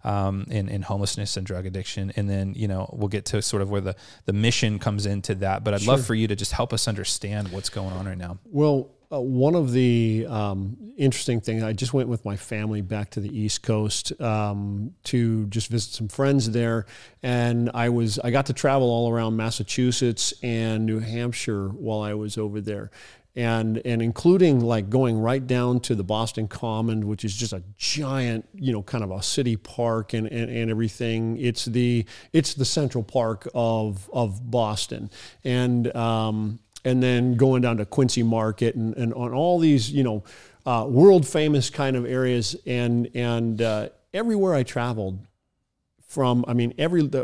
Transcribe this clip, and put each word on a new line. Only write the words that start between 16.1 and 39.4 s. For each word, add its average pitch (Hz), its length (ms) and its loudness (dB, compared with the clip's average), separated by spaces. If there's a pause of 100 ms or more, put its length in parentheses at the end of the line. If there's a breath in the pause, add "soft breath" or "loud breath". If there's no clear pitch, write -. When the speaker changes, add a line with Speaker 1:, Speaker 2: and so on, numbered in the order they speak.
Speaker 2:
there. 117 360 0 (360 loud breath)
And 120 520 2
I 117 160 2
was, 117 300 2
I 120 100 -2
got 139 160 2
to 143 60 -2
travel 135 360 2
all 117 240 2
around 113 240 0
Massachusetts 117 1080 0
and 113 420 0
New 110 140 0
Hampshire 113 680 -4
while 110 320 -4
I 104 140 -4
was 107 240 -6
over 107 220 -4
there. 104 300 -8 (460 loud breath)
And, 113 480 0
and 117 160 0
including, 156 600 4
like, 113 300 0
going 120 280 2
right 123 260 0
down 123 360 2
to 120 140 -2
the 98 100 -2
Boston 107 440 -2
Common, 110 580 -2
which 104 180 -6
is 104 100 -4
just 110 180 -4
a 92 100 -8 (140)
giant, 131 800 -2
you 131 180 -2
know, 104 100 -2
kind 110 220 -4
of 98 60 -4
a 98 120 -6
city 123 340 0
park 113 580 -2
and, 110 120 -2
and, 117 240 -4
and 117 200 -2
everything. 113 680 -2
It's 120 280 -2
the, 120 380 2 (280 loud breath)
it's 160 220 2
the 135 100 0
Central 127 400 0
Park 113 500 -2
of, 110 580 0
of 117 380 -2
Boston. 110 600 -2 (340 loud breath)
And, 123 500 2
um, 110 640 0 (260)
and 127 160 4
then 123 340 4
going 131 260 4
down 117 160 2
to 104 80 -2
Quincy 123 360 2
Market 113 520 2
and, 113 200 -2
and 117 200 -2
on 120 180 -6
all 170 260 2